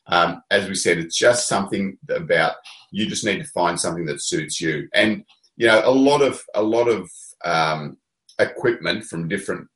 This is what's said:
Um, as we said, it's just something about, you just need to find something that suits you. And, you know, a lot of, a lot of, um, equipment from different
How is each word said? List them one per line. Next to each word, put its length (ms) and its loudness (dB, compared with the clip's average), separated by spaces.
Um, 340 2
as 160 2
we 80 -6
said, 220 2
it's 200 -6
just 300 2
something 500 -2
about, 460 0
you 160 -4
just 180 -4
need 140 -2
to 60 -10
find 340 -2
something 260 -4
that 160 -6
suits 380 -6
you. 340 -4
And, 300 2
you 120 2
know, 180 6
a 60 4
lot 300 6
of, 220 0
a 80 0
lot 260 2
of, 220 0
um, 520 -2
equipment 680 -2
from 220 -6
different 480 -6